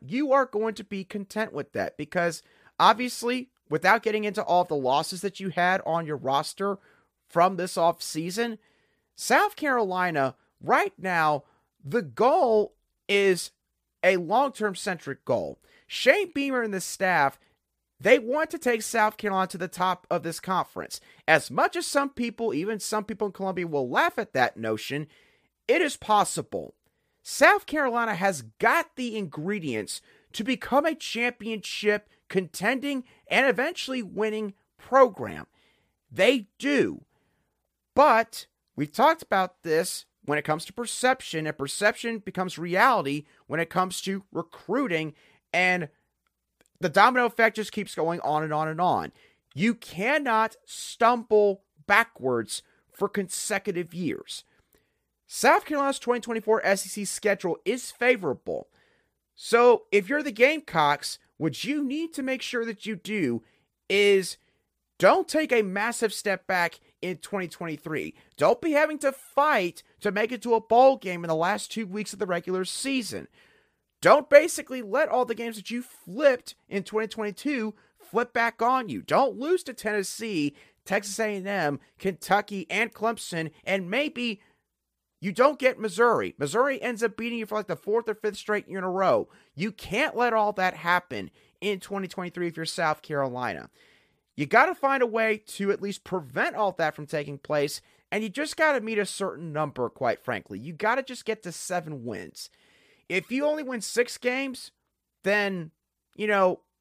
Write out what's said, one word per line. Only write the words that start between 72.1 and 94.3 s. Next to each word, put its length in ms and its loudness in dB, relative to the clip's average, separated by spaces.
of 80 -12
the 60 -4
regular 400 -4
season. 640 -6
Don't 280 6
basically 520 4
let 260 0
all 160 2
the 100 -4
games 220 -8
that 160 -12
you 100 -4
flipped 760 0
in 160 -4
twenty 240 -4
twenty-two 640 -6
flip 340 -4
back 280 -2
on 280 2
you. 120 -6
Don't 380 2
lose 240 0
to 100 -12
Tennessee, 800 -4
Texas 380 -4
A 160 -2
and 100 -10
M, 320 -2
Kentucky, 720 -2
and 240 -2
Clemson, 580 -4
and 260 -4
maybe 520 -4
you 80 -2
don't 280 4
get 200 2
Missouri. 600 2
Missouri 420 0
ends 220 -4
up 120 -2
beating 220 -6
you 80 -4
for, 80 -8
like, 140 -4
the 80 -4
fourth 340 -2
or 60 -4
fifth 220 -6
straight 300 -4
year 120 -8
in 40 -4
a 60 -2
row. 400 2
You 180 -4
can't 460 -4
let 160 2
all 200 2
that 200 0
happen 560 -2
in 180 -2
twenty 280 -6
twenty-three 400 -6
if 100 -10
you're 80 -6
South 380 -2
Carolina. 640 -4